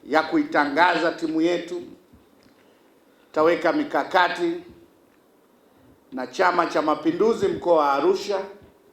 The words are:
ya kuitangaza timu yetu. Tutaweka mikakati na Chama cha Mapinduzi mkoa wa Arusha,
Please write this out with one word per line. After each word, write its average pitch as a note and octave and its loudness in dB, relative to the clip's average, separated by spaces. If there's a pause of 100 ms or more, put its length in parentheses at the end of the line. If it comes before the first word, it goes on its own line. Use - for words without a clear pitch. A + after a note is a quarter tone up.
ya D3+ 0
kuitangaza D#3 0
timu D#3+ -4
yetu. F3 -2 (1400)
Tutaweka E3 2
mikakati F3 0 (1600)
na - -8
Chama F3 0
cha E3 -2
Mapinduzi F3 0
mkoa E3+ 2
wa C#3+ 4
Arusha, F#3+ 0 (520)